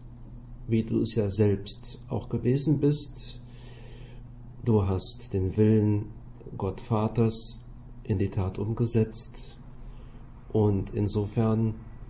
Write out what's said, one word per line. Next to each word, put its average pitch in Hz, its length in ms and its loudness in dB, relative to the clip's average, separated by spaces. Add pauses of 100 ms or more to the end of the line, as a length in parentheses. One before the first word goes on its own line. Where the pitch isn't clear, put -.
(680)
wie 113 140 4
du 113 180 2
es 113 140 0
ja 104 160 2
selbst 101 680 2 (100)
auch - 200 -4
gewesen 127 500 2
bist. - 640 0 (1300)
Du 107 200 6
hast - 460 -2
den 92 240 0
Willen 107 540 6 (480)
Gott 95 200 -2
Vaters 110 840 0 (400)
in 98 140 2
die 98 100 2
Tat 92 300 0
umgesetzt - 1000 0 (960)
und 104 380 4
insofern, 110 840 2 (340)